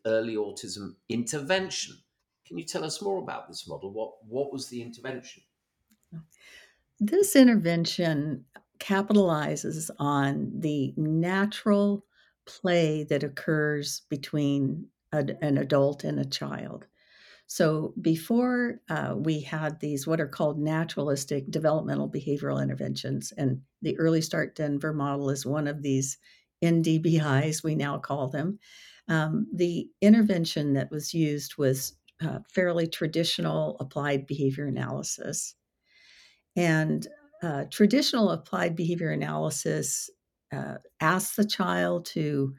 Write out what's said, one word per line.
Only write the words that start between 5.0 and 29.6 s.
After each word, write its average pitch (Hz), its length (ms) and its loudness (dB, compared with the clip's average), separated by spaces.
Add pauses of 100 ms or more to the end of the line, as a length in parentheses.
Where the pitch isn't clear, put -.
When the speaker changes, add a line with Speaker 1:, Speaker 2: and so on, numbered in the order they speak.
Speaker 2:
This 339 380 4
intervention 170 1080 4 (340)
capitalizes 165 1120 2 (100)
on 143 500 0 (100)
the 147 360 -2
natural 196 1120 2 (400)
play 160 580 0
that 147 200 0
occurs 151 880 -2
between 143 800 -2 (240)
an, 147 300 -2
an 143 160 2
adult 139 480 2
and 147 140 -2
a 139 60 -2
child. - 640 -8 (600)
So 156 520 0
before, 240 800 0 (100)
uh, 151 280 -2
we 151 240 -2
had 156 400 -4
these, 147 260 -4
what 165 140 0
are 147 60 -2
called 151 300 -2
naturalistic 147 920 -2
developmental 151 580 0
behavioral 139 540 -2
interventions, 135 760 -4
and 135 220 0 (220)
the - 180 -2
Early 160 220 4
Start 160 340 -4
Denver 151 380 -2
model 143 360 -2
is 135 160 -2
one 143 220 0
of 147 140 -6
these 135 360 0 (440)
N 170 200 6
D 160 160 4
B 165 200 4
Is, 151 440 2
we 156 140 0
now 143 220 -2
call 143 320 -4
them. 151 280 -4 (520)
Um, 156 440 2
the 175 360 0 (100)